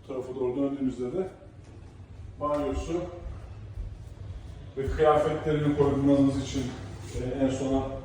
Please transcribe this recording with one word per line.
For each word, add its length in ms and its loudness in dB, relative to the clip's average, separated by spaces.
Bu 40 -20
tarafa 280 -6
doğru 200 0
döndüğümüzde 580 0
de 140 0
banyosu 540 0
ve 100 0
kıyafetlerini 880 4
koymanız 680 6
için, 200 -2
e, 300 0
en 40 4
sona 320 2